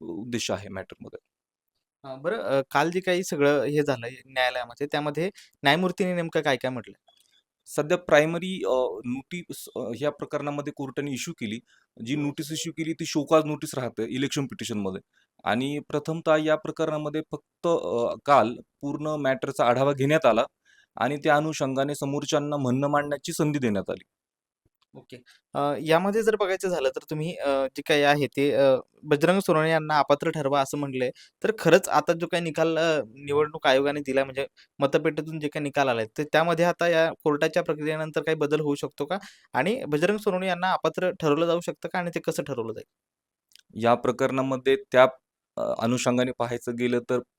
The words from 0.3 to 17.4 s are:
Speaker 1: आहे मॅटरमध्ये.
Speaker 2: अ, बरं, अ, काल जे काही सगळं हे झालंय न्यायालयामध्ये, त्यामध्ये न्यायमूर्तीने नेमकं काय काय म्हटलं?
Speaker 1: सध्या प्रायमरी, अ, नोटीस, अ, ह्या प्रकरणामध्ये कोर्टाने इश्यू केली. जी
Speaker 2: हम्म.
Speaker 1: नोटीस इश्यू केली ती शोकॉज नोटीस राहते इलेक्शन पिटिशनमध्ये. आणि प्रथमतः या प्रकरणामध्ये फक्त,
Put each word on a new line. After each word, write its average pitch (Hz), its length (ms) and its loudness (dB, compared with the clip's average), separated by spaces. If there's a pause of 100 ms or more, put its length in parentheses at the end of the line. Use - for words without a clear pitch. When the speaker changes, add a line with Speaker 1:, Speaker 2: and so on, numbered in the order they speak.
Speaker 1:
आहे 98 180 -6
मॅटरमध्ये. - 500 -14 (840)
Speaker 2:
अ, 135 120 -14
बरं, 156 220 -4
अ, 131 240 0 (100)
काल 151 200 2
जे 185 80 -4
काही 180 240 0
सगळं 147 400 2
हे 147 200 0
झालंय 127 280 -4 (140)
न्यायालयामध्ये, 127 640 -2
त्यामध्ये 151 380 -2 (340)
न्यायमूर्तीने 180 500 2
नेमकं 165 280 -2
काय 143 160 0
काय 131 120 -4
म्हटलं? 117 420 -12 (540)
Speaker 1:
सध्या 151 320 -2
प्रायमरी, 170 680 2
अ, 104 80 0 (320)
नोटीस, 135 720 -10
अ, - 40 -6
ह्या 117 300 -6
प्रकरणामध्ये 147 640 -6
कोर्टाने 143 360 -6
इश्यू 135 220 -8
केली. 113 260 -8 (460)
जी 123 80 -4
Speaker 2:
हम्म. 147 120 0
Speaker 1:
नोटीस 143 260 -6
इश्यू 160 260 -6
केली 160 160 -4
ती 156 120 -8
शोकॉज 156 400 2
नोटीस 147 300 -6
राहते 117 340 -4
इलेक्शन 139 360 -2
पिटिशनमध्ये. 104 560 -6 (420)
आणि 131 360 -2
प्रथमतः 156 580 0
या 156 180 2
प्रकरणामध्ये 156 640 -4 (100)
फक्त, - 360 -8